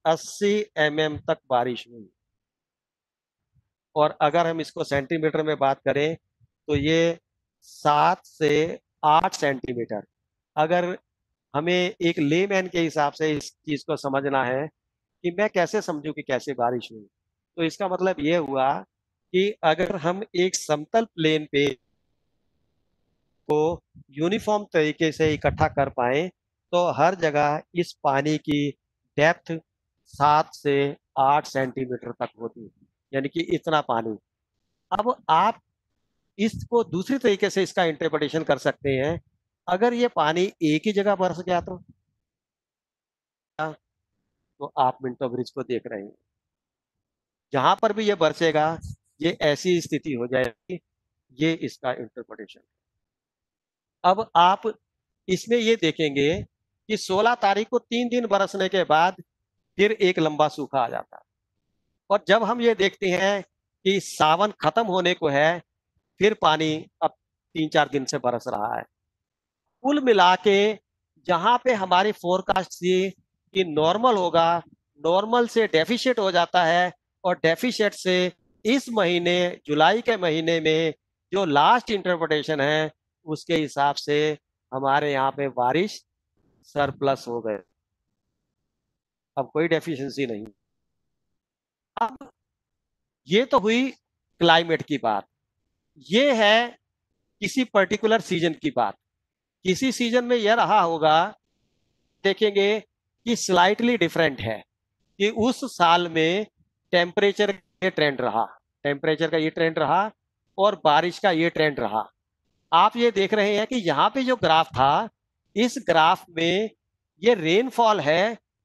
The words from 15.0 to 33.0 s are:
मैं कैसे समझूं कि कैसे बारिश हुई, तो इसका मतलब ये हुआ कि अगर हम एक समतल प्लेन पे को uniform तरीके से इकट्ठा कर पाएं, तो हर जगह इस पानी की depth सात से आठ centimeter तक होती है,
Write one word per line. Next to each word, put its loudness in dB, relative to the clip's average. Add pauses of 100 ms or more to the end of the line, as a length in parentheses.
मैं -2
कैसे -2
समझूं -8
कि -12
कैसे -4
बारिश -2
हुई, -20 (520)
तो -2
इसका -4
मतलब -2
ये 0
हुआ 0 (600)
कि 2 (140)
अगर 0
हम -4 (140)
एक 0
समतल -2
प्लेन -2
पे 2 (1800)
को -2 (300)
uniform -2 (100)
तरीके 0
से 0
इकट्ठा 0
कर -2
पाएं, 0 (440)
तो 2
हर 2
जगह 0 (140)
इस -2 (120)
पानी 0
की -4 (480)
depth 0 (640)
सात 2
से -2 (240)
आठ 2
centimeter -6
तक -8 (120)
होती -12
है, -20 (420)